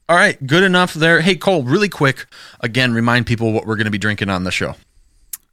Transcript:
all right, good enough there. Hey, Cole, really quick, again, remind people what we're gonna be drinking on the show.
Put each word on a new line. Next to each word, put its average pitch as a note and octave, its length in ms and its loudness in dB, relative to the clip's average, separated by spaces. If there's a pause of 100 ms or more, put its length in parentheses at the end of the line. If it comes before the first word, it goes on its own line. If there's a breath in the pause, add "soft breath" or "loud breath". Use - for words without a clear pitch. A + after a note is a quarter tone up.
all E3 80 2
right, F3 300 2
good D3+ 180 2
enough F3+ 300 2
there. D#3+ 280 2
Hey, F#3 140 2
Cole, F3+ 280 0
really F#3 260 0
quick, - 380 -2 (340 loud breath)
again, B2 320 0
remind A#2 320 2
people A2+ 280 0
what A2 120 -2
we're G#2+ 100 -4
gonna G#2+ 140 -2
be G#2 80 -2
drinking G2+ 320 -4
on F#2 140 -2
the F#2 80 -4
show. E2+ 240 -6 (760)